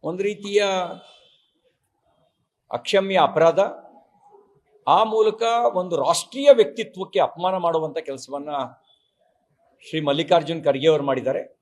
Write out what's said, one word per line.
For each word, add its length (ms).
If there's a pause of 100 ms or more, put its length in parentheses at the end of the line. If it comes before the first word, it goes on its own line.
ಒಂದು 180
ರೀತಿಯ 320 (2250)
ಅಕ್ಷಮ್ಯ 400 (100)
ಅಪರಾಧ. 320 (1300)
ಆ 120 (140)
ಮೂಲಕ 280 (380)
ಒಂದು 240
ರಾಷ್ಟ್ರೀಯ 460 (100)
ವ್ಯಕ್ತಿತ್ವಕ್ಕೆ 680
ಅಪಮಾನ 300 (100)
ಮಾಡುವಂಥ 320 (100)
ಕೆಲಸವನ್ನ 440 (1300)
ಶ್ರೀ 220
ಮಲ್ಲಿಕಾರ್ಜುನ್ 600
ಖರ್ಗೆ 240
ಅವರು 180
ಮಾಡಿದ್ದಾರೆ. 320 (200)